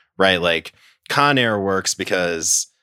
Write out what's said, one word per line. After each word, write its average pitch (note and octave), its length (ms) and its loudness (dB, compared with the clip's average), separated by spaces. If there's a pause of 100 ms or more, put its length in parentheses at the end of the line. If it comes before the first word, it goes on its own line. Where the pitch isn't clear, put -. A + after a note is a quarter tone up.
(180)
right? F#2 240 4
Like, E2 300 -2 (380)
Con C#3+ 280 2
Air A2+ 220 2
works F#2+ 360 -2
because E2+ 720 -2 (160)